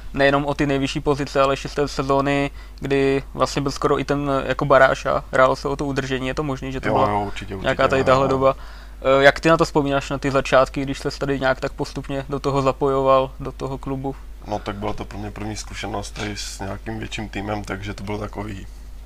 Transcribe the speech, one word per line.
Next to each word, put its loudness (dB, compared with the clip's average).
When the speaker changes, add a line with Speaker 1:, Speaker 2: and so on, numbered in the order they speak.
Speaker 1:
nejenom 4
o 0
ty 0
nejvyšší 0
pozice, 0
ale 4
šesté -2
sezóny, 2
kdy 2
vlastně 0
byl 0
skoro 0
i -2
ten, 0
eh, -4
jako -2
baráž 6
a 0
hrálo 6
se -6
o 0
to -4
udržení. -2
Je -4
to -2
možný, -6
že -6
to -4
Speaker 2:
Jo, 2
Speaker 1:
byla 4
Speaker 2:
jo, 0
určitě, -8
určitě, -8
Speaker 1:
nějaká 2
tady 2
Speaker 2:
jo, 0
Speaker 1:
tahle 6
Speaker 2:
jo. 0
Speaker 1:
doba? 4
Eh, 6
jak 8
ty 4
na 8
to 4
vzpomínáš, 0
na -2
ty -2
začátky, 4
když -4
ses -6
tady -2
nějak 2
tak -4
postupně -6
do -4
toho 0
zapojoval, 2
do -8
toho -6
klubu? -6
Speaker 2:
No, -4
tak -6
byla -4
to -6
pro -12
mě -8
první -6
zkušenost -6
tady -6
s -8
nějakým -6
větším -6
týmem, -4
takže -6
to -10
bylo -4
takový -8